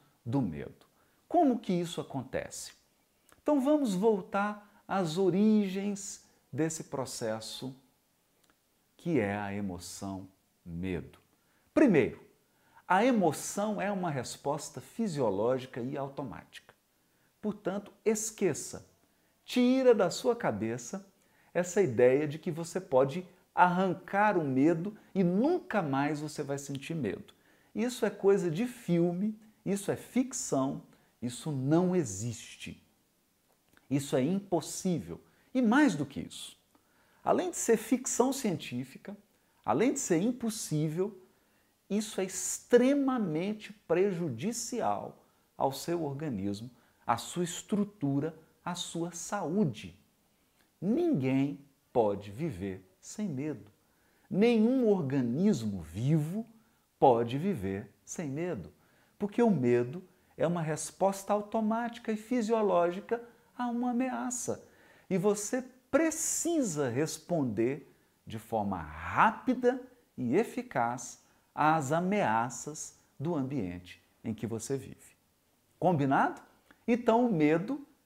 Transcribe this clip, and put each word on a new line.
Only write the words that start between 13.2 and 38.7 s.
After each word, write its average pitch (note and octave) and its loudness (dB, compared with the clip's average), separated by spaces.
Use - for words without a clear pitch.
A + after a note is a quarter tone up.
é G3+ -2
uma F3+ -4
resposta C#3 -6
fisiológica B2+ -2
e C3+ -6
automática. C3+ -12
Portanto, G3+ -6
esqueça, - -2
tira B3+ 4
da G3 4
sua A#3 -2
cabeça A#2+ -4
essa F3+ 2
ideia C3 6
de D#3 -6
que F3 -4
você E3 -6
pode C#3+ 2
arrancar F#3 4
o D#3 0
medo E3 2
e F#3+ 2
nunca A3 2
mais C#3+ -2
você D3+ -8
vai C#3 -4
sentir C#3 -8
medo. G#2+ -6
Isso A#3+ -2
é G3+ 2
coisa F#3+ 2
de F3 -2
filme, F3 0
isso G3 -2
é B2+ 0
ficção, D#3 -2
isso B2 -6
não D#3+ 2
existe. A2 -6
Isso C#3 -2
é B2+ 4
impossível. D#3+ -2
E C4 0
mais A#3 6
do C#3+ 0
que - -10
isso, - -12
além E4+ 2
de - -10
ser A3+ 4
ficção B3+ 2
científica, D#3+ -6